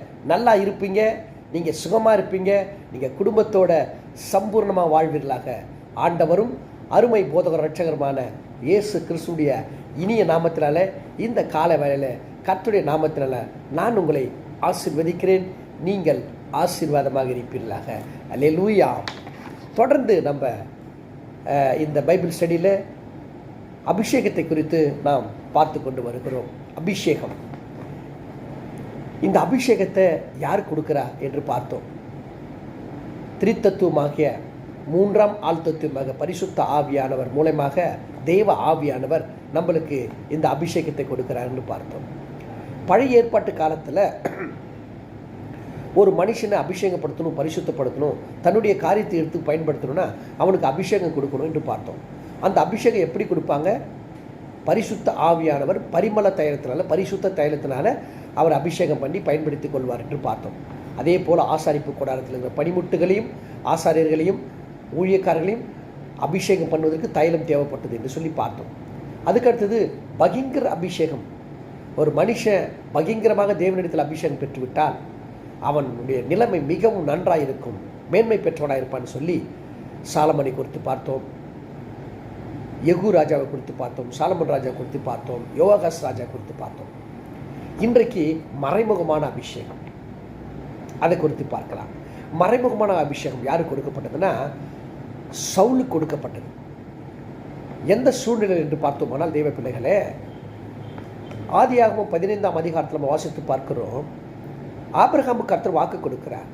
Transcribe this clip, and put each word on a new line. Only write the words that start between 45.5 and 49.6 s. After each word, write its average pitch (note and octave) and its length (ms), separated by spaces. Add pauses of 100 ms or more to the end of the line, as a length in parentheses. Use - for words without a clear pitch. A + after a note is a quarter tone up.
ஒரு F#3+ 160
மனுஷனை G3+ 540
அபிஷேகப்படுத்தணும், E3 720
பரிசுத்தப்படுத்தணும், C#3+ 760 (280)
தன்னுடைய G3+ 340
காரியத்தை F3 440
எடுத்து D#3+ 260
பயன்படுத்தணும்னா D3+ 600 (320)